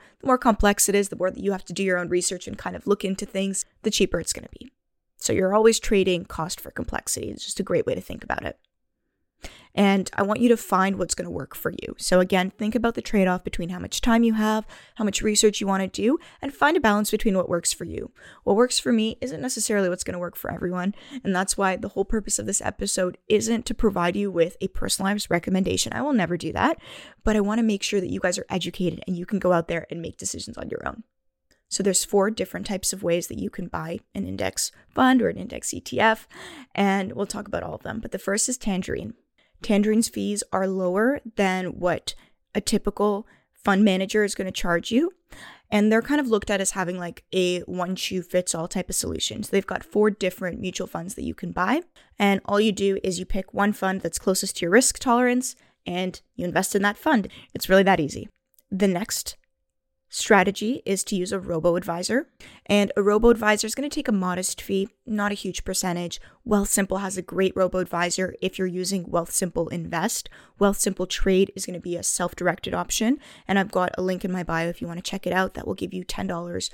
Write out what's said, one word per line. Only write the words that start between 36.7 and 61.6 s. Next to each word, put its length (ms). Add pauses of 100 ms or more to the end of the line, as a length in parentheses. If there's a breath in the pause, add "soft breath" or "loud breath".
And 380
we'll 140
talk 200
about 160
all 140
of 80
them. 160
But 100
the 80
first 300
is 100
Tangerine. 560 (480)
Tangerine's 460
fees 340 (120)
are 120
lower 540 (160)
than 420
what 360 (400 soft breath)
a 80
typical 640 (260 soft breath)
fund 320
manager 400
is 100
gonna 160
charge 400
you. 220 (580 loud breath)
And 220
they're 80
kind 180
of 100
looked 200
at 140
as 80
having, 260
like, 280 (100)
a 300
one-shoe-fits-all 1040
type 200
of 60
solution. 480
So 80
they've 160
got 180
four 260
different 500
mutual 260
funds 280
that 100
you 100
can 180
buy. 300 (360 soft breath)
And 280
all 120
you 140
do 320
is 140
you 80
pick 260
one 220
fund 260
that's 180
closest 380
to 60
your 80
risk 280
tolerance 580 (280 soft breath)
and 340 (180)
you 100
invest 280
in 60
that 160
fund. 320 (240 loud breath)
It's 160
really 140
that 180
easy. 300 (400)
The 180
next 480 (760)
strategy 720
is 200
to 120
use 160
a 80
robo-advisor. 880 (380 loud breath)